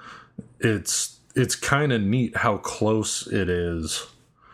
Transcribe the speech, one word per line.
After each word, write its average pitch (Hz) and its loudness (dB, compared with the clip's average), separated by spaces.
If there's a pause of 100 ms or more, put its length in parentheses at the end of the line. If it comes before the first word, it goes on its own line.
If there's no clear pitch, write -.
(600)
it's, - 0 (160)
it's 127 2
kinda 139 2
neat 107 2
how 107 2
close - 0
it 98 0
is 85 -2 (480)